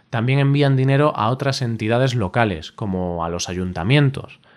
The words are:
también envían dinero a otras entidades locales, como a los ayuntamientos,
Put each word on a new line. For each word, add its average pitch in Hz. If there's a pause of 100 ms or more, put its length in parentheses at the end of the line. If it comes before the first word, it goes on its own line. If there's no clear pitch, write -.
(100)
también 127
envían 139
dinero 139
a 107
otras 131
entidades 117
locales, 101
como 90
a 82
los 85
ayuntamientos, 92 (160)